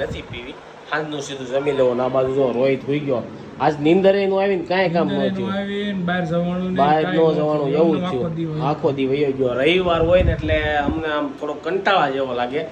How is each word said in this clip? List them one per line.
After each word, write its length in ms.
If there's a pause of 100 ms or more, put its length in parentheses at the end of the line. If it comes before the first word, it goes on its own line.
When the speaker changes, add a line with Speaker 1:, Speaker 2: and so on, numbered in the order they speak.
Speaker 1:
નથી 200
પીવી. 320 (360)
સાંજનું 320
સીધું 240
જમી 260
લેવું. 240
ને 60
આ 60
બાજુ 260
જો 180
રોહિત 360
હુઈ 100
ગયો. 240 (380)
આજ 200
નીંદર 360
ય 100
નો 100
આવી 200
ને 60
કાંઈ 260
કામ 180
ન 40
Speaker 2:
નીંદર 160
ય 40
નો 60
Speaker 1:
થયું. 160
Speaker 2:
આવી 320
ને 80
બહાર 320
જવાનું 380
નહીં, 120
Speaker 1:
બહાર 280
Speaker 2:
કાંઈ 160
Speaker 1:
ન 120
Speaker 2:
ન 40
Speaker 1:
જવાનું 320
Speaker 2:
થયું. 80
Speaker 1:
એવું 300
Speaker 2:
આખો 120
Speaker 1:
થયું. 180
Speaker 2:
દી 100
હોય. 180
Speaker 1:
આખો 300
દી 140
વયો 260
ગયો. 220
રવિવાર 480
હોય 200
ને 100
એટલે 440
અમને 320
આમ 200 (120)
થોડો 140
કંટાળા 560
જેવો 240
લાગે. 360